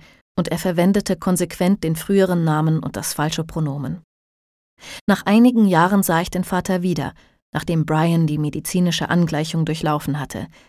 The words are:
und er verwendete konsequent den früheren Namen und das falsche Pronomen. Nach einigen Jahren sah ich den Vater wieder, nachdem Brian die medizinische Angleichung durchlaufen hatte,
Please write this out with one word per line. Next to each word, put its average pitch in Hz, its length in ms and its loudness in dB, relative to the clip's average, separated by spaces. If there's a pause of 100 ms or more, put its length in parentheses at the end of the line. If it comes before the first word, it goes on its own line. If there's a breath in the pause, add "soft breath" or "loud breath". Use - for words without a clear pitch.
(360 soft breath)
und 175 120 -2
er 170 100 -4
verwendete 185 580 2
konsequent 180 680 0
den 160 120 0
früheren 180 480 2
Namen 156 360 2
und 147 160 -8
das - 180 -8
falsche 156 300 -4
Pronomen. 156 580 -6 (1040 loud breath)
Nach 196 200 0
einigen 226 400 6
Jahren 185 340 4
sah 170 200 0
ich 175 100 -6
den 185 120 -4
Vater 180 380 -2
wieder, 170 320 -2 (380 soft breath)
nachdem 160 340 -2
Brian 165 400 2
die 151 140 -2
medizinische 165 720 -2
Angleichung 160 560 0
durchlaufen 151 540 -2
hatte, - 280 -10 (220 soft breath)